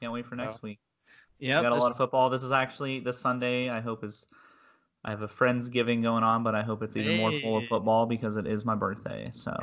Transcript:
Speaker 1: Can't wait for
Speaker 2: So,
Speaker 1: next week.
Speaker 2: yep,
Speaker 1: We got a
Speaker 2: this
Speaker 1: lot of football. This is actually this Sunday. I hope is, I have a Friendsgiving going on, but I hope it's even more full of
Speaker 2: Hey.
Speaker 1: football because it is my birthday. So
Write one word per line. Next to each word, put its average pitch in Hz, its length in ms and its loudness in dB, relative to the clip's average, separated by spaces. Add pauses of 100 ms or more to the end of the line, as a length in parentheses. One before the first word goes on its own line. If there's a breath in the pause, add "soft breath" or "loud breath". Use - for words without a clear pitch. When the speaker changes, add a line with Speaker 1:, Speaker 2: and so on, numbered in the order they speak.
Speaker 1:
Can't 117 120 -6
wait 120 140 -8
for 120 100 -12
Speaker 2:
So, - 0 -
Speaker 1:
next 113 260 -8
week. 107 180 -12 (580 soft breath)
Speaker 2:
yep, 139 220 2
Speaker 1:
We - 40 2
got 120 80 4
a - 20 4
Speaker 2:
this 120 80 4
Speaker 1:
lot 120 100 6
of 117 40 -8
football. 131 340 4
This 127 120 -2
is 131 100 -2
actually 131 480 -2
this 123 180 -4
Sunday. 123 520 0
I 117 100 -4
hope 113 240 -6
is, 107 220 -12 (800 soft breath)
I 110 60 -6
have 107 120 -4
a 104 60 -6
Friendsgiving 120 760 2
going 113 200 2
on, 113 220 4
but 110 100 2
I 107 80 0
hope 110 200 -4
it's 107 140 -6
even 110 200 0
more - 240 2
full 113 160 0
of 107 60 2
Speaker 2:
Hey. 117 60 -6
Speaker 1:
football 113 380 2
because 113 300 -2
it 107 100 -4
is 107 180 -2
my 113 120 0
birthday. - 560 -6
So - 300 -8